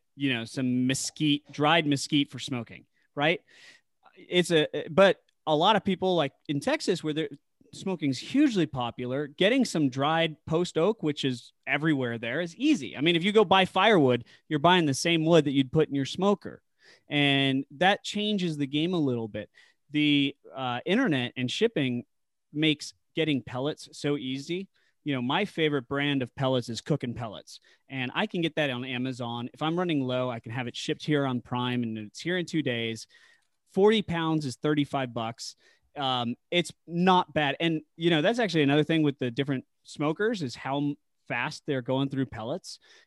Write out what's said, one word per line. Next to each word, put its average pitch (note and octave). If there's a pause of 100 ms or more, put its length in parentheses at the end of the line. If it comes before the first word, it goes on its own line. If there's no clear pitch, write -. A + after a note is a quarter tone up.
(140)
you C#3
know, A2+
some B2+
mesquite, C#3+
dried D3+
mesquite C#3+
for B2+
smoking, A#2+ (300)
right? D#3 (720)
It's F3+
a, D#3 (240)
but F3+ (240)
a D#3
lot G3
of -
people, F#3
like, C#3+ (160)
in C#3+
Texas, B3+
where D#3
they're, D#3 (440)
smoking's E3
hugely A#3+
popular, B2
getting G#3+
some D#3
dried D#3 (100)
post E3
oak, G3
which D3+
is B2+ (140)
everywhere C3+
there, A#2+
is E3+
easy. A#3
I A#2+
mean, E3+
if E3
you G#3
go G#3+
buy F#3
firewood, F3 (240)
you're D3+
buying E3+
the C#3
same E3
wood E3
that C#3+
you'd C3
put D3+
in C#3
your C3+
smoker. F#3 (460)
And C#3 (120)
that F3+
changes G3+
the C#3+
game D3+
a F3
little A#2+
bit. G#2 (400)
The, C#3+ (180)
uh, B2
internet F3
and B2+
shipping C3 (480)
makes D3+ (220)
getting D#3
pellets C3+
so D3
easy. C#3+ (360)
You D3
know, B2+
my D#3
favorite D3
brand C#3
of A#2+
pellets C3
is A2+
Cookin' C3+
Pellets, G#2+ (280)
and C3
I G3+
can F#3
get D#3+
that D3+
on B2
Amazon. B2
If -
I'm D#3+
running E3
low, B2+
I A#2
can A2+
have B2
it A#2+
shipped -
here D3
on B2
Prime, B2
and A2+
it's G#2+
here F3
in F3
two D#3+
days. A#2 (640)
Forty G#3
pounds D#3+
is B2
thirty-five C#3+
bucks. A2+ (420)
Um, B2 (140)
it's F3 (140)
not F3
bad. C#3+
And, E3 (140)
you E3
know, D3+
that's A3+
actually E3
another C#3+
thing D#3+
with C#3+
the B2
different C3+ (200)
smokers F3+
is B2
how C#3
m-, C#3+ (300)
fast C3
they're C3+
going C3+
through C3+
pellets. A#2+ (280)